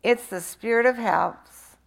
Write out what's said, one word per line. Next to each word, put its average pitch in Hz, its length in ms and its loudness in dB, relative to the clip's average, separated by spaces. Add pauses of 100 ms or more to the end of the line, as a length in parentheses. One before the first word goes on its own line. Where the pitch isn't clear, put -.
It's 233 240 2
the 180 120 -8
spirit 233 460 -2
of 247 100 4
helps 180 920 -4